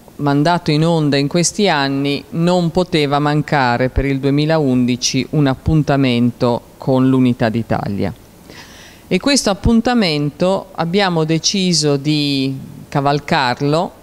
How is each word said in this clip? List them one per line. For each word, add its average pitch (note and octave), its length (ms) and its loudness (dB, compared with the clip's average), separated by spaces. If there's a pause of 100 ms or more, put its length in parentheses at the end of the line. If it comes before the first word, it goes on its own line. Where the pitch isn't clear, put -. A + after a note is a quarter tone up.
(160)
mandato D3+ 560 0
in D3+ 120 2
onda D#3 340 2
in C#3 100 0
questi F3+ 420 0
anni, C#3 600 -2
non E3+ 420 0
poteva D3 480 0
mancare C#3 720 0
per C3+ 160 -2
il C3+ 140 -2
duemilaundici C3+ 1080 0
un D3 160 2
appuntamento C3 1160 0 (180)
con C3 280 2
l'Unità B2+ 420 2
d'Italia. G#2 640 -4 (960)
E F3+ 120 0
questo C4 320 0
appuntamento F#3 1200 0
abbiamo E3+ 540 0
deciso D#3+ 720 0
di C#3 600 -2 (320)
cavalcarlo C#3+ 1000 0 (120)